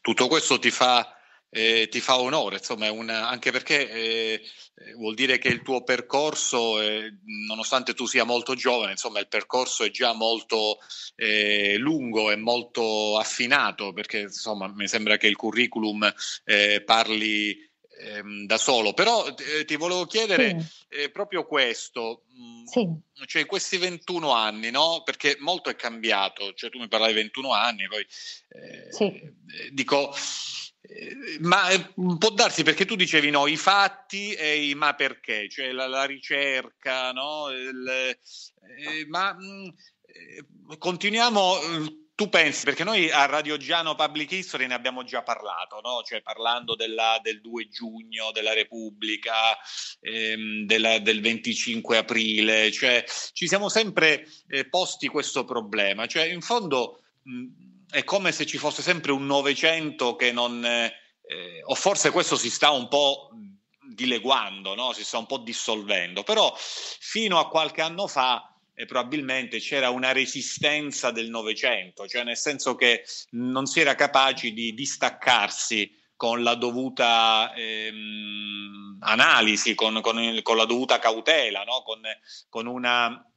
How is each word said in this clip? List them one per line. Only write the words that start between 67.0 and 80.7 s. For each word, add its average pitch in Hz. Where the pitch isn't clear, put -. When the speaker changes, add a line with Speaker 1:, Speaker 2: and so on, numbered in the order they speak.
Speaker 1:
a 151
qualche 160
anno 170
fa, 127
eh, 117
probabilmente 127
c'era 131
una 127
resistenza 139
del 113
Novecento, 110
cioè 123
nel 120
senso 135
che 120
non 127
si 165
era 139
capaci 135
di 117
distaccarsi 117
con 120
la 120
dovuta, 120
ehm, 104
analisi, 110
con, 110
con 113
il, 113
con 117
la 113
dovuta 123